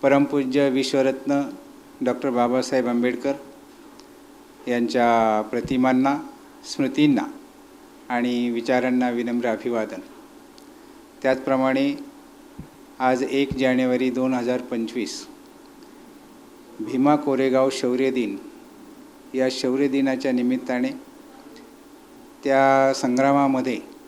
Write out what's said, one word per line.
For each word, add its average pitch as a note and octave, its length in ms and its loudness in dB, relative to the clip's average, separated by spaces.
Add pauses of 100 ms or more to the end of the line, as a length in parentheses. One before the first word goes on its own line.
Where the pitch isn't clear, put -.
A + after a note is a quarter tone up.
परमपूज्य C#3 680 2
विश्वरत्न C3+ 680 0 (640)
डॉक्टर B2+ 260 -2
बाबासाहेब B2 580 0
आंबेडकर B2 440 -2 (1400)
यांच्या A#2 840 2
प्रतिमांना, C3 680 2 (500)
स्मृतींना C#3 600 2 (800)
आणि A#2+ 420 -2
विचारांना B2+ 600 0
विनम्र A#2+ 380 -2
अभिवादन. A2 520 -4 (1200)
त्याचप्रमाणे C3 680 0 (1080)
आज B2+ 220 2
एक C#3 360 -2
जानेवारी B2+ 520 2
दोन C3 240 -2
हजार B2 280 -2
पंचवीस, A2+ 600 -6 (1600)
भीमा C3+ 360 2
कोरेगाव C3+ 560 2
शौर्य B2+ 380 0
दिन A#2 260 -4 (1000)
या C3 180 0
शौर्य C3+ 360 0
दिनाच्या C3+ 440 0
निमित्ताने B2+ 580 -2 (1500)
त्या C3+ 500 4
संग्रामामध्ये C3 840 2 (280)